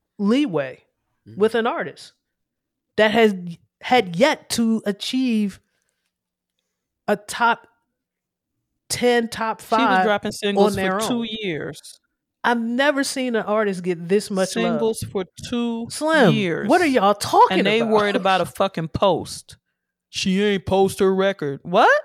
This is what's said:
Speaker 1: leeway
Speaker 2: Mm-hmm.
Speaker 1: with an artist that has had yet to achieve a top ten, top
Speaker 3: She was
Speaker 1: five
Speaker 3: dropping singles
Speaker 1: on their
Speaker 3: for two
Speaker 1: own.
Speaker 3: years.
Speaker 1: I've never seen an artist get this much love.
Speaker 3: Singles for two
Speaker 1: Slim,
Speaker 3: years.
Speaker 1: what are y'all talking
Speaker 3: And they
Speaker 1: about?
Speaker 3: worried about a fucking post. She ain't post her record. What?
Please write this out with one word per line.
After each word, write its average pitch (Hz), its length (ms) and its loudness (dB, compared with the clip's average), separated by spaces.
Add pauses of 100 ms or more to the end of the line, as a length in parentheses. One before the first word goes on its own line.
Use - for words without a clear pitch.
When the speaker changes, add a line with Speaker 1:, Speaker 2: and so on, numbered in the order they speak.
(180)
Speaker 1:
leeway 202 680 -2 (440)
Speaker 2:
Mm-hmm. 110 100 -20
Speaker 1:
with 214 160 2
an 233 140 0
artist 240 460 -8 (840)
that 214 160 2
has 220 240 4 (460)
had 208 340 0
yet 269 360 0
to 226 340 0
achieve 214 760 -4 (1500)
a 202 80 0
top - 500 -2 (1200)
ten, 240 400 0
top 220 320 -6
Speaker 3:
She - 40 -20 (120)
was 220 60 2
Speaker 1:
five 196 240 2
Speaker 3:
dropping 208 260 0
singles 202 460 0
Speaker 1:
on 190 40 -4
their 190 200 -2
Speaker 3:
for 220 80 -2
two 240 100 -2
Speaker 1:
own. 233 100 -4
Speaker 3:
years. 165 720 -8 (420)
Speaker 1:
I've 240 200 0
never 269 420 0
seen 254 320 -4
an 214 80 0
artist 202 400 -2
get 175 240 -4
this 208 240 0
much 190 240 -2
love. 226 100 0
Speaker 3:
Singles 226 460 -2
for 190 140 -6 (240)
two 233 400 -4
Speaker 1:
Slim, 302 460 2
Speaker 3:
years. 202 340 -2
Speaker 1:
what 330 100 4
are 349 80 2
y'all 208 280 4
talking 392 440 4
Speaker 3:
And 202 80 2
they 220 140 2
Speaker 1:
about? 226 100 -2
Speaker 3:
worried 208 240 2
about 190 240 2
a 175 60 -2
fucking 170 420 -4
post. - 720 -2 (500)
She 190 340 -2
ain't 202 240 0
post 190 340 2
her 190 140 2
record. 190 500 -2
What? 320 420 4